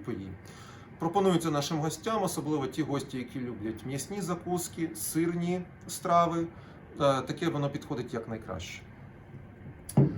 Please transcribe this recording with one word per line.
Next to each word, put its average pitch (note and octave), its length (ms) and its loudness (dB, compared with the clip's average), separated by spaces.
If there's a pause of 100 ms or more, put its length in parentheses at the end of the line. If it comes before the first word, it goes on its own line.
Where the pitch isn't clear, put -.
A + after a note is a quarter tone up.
Puy. F#2+ 200 -4 (720)
Пропонується E3+ 520 6
нашим D3 280 2
гостям, F3 440 0
особливо D3 440 0
ті D3+ 160 -2
гості, C3 360 -2
які B2 220 -6
люблять A2 460 -4
м'ясні C#3 340 -4
закуски, F3 760 -2
сирні E3+ 640 2 (280)
страви, E3+ 520 6
е, E3+ 60 0 (720)
таке D3+ 280 0
воно C#3+ 220 2
підходить A#2+ 440 -4
якнайкраще. G#2+ 680 -6 (1400)